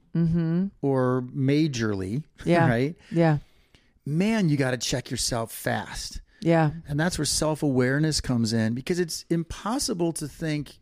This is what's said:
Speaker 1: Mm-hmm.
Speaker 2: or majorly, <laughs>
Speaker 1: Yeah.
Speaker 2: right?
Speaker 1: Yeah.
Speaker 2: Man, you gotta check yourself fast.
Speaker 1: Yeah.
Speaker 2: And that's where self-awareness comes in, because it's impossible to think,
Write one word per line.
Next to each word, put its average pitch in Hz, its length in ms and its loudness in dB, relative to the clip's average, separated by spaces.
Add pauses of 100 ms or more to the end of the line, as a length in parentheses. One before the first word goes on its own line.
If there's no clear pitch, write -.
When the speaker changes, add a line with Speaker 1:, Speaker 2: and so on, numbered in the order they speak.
(160)
Speaker 1:
Mm-hmm. 170 520 2 (160)
Speaker 2:
or 127 400 2 (120)
majorly, 131 880 0 (100)
<laughs> - 120 -14
Speaker 1:
Yeah. 165 240 6
Speaker 2:
right? 131 260 0 (160)
Speaker 1:
Yeah. 160 280 4 (680)
Speaker 2:
Man, 190 420 0
you 143 100 2
gotta 127 200 0
check 123 340 -4
yourself 117 400 -4
fast. - 680 -6 (180)
Speaker 1:
Yeah. 160 320 4 (160)
Speaker 2:
And 147 120 -2
that's 170 180 0
where 147 80 -2
self-awareness 147 960 0
comes 117 320 0
in, 113 220 2
because 170 240 -2
it's 170 320 -4
impossible 170 840 -2
to 151 140 -8
think, 151 540 -6